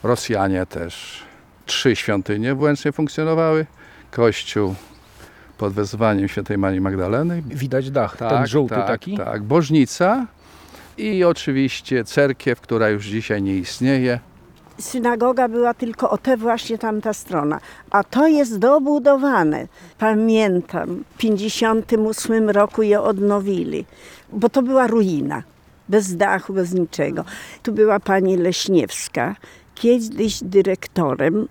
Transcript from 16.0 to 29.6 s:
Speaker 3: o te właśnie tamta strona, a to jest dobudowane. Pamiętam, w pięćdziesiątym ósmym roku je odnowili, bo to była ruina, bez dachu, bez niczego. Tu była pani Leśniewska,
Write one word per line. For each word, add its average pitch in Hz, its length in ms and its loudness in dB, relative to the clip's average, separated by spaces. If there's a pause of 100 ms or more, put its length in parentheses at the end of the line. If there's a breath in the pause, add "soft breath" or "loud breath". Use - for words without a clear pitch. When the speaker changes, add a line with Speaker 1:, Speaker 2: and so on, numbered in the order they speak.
Speaker 3:
o 202 80 0
te 254 200 0
właśnie 226 400 -2
tamta 214 360 -4
strona, 151 460 -4 (320 loud breath)
a 202 120 2
to 294 240 2
jest 277 320 2
dobudowane. 269 1080 2 (320 loud breath)
Pamiętam, 208 1040 0 (120)
w - 20 -20
pięćdziesiątym 220 880 0
ósmym 220 440 0
roku 208 320 2
je 208 200 4
odnowili, 196 840 0 (480 loud breath)
bo 214 160 0
to 269 120 2
była 254 260 2
ruina, 160 560 0 (460)
bez 190 280 0
dachu, 190 360 0
bez 185 200 -2
niczego. 160 520 -2 (380 loud breath)
Tu 233 80 -2
była 208 280 4
pani 190 380 2
Leśniewska, 175 1000 0 (400 loud breath)